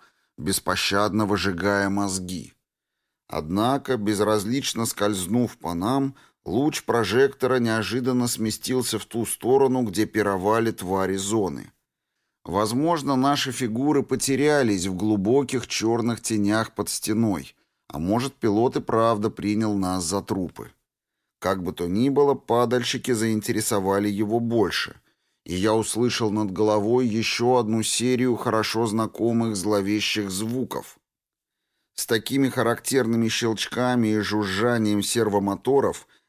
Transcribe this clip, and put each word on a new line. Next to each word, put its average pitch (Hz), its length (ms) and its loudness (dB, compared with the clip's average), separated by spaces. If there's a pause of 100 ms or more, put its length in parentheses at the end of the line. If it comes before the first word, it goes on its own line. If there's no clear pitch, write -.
(380)
беспощадно 98 880 0
выжигая 98 640 0
мозги. 95 640 -4 (760)
Однако, 113 680 -2
безразлично 107 880 0
скользнув 104 720 -2
по 85 160 -6
нам, 135 420 -2 (280)
луч 139 400 0
прожектора 123 760 2
неожиданно 120 680 0
сместился 113 720 -4
в - 60 -14
ту 117 200 -4
сторону, 127 580 2
где 104 220 0
пировали 104 640 0
твари 95 440 -2
зоны. 95 560 -2 (720)
Возможно, 135 720 0
наши 135 380 0
фигуры 131 500 0
потерялись 131 840 0
в 95 80 -4
глубоких 110 720 0
чёрных 113 540 -2
тенях 110 540 0
под 101 140 -4
стеной, 104 640 -2 (320)
а - 100 -10
может, 113 380 -2
пилот 117 400 2
и 110 60 -2
правда 113 480 2
принял 107 440 -2
нас 92 300 -2
за 92 180 -2
трупы. 87 500 -6 (760)
Как 190 160 0
бы 85 80 -4
то 87 160 -4
ни 110 220 2
было, 139 240 4
падальщики 120 800 0
заинтересовали 107 960 0
его 104 320 0
больше, 113 580 0 (460)
и 87 100 -6
я 104 180 2
услышал 113 560 0
над 104 220 -2
головой 107 560 2
ещё 113 480 0
одну 110 280 0
серию 123 520 0
хорошо 110 500 0
знакомых 113 720 0
зловещих 101 760 0
звуков. 110 680 -6 (960)
С - 100 -8
такими 123 440 0
характерными 117 800 0
щелчками 117 800 0
и 107 100 2
жужжанием 104 840 0
сервомоторов 104 1040 2 (240)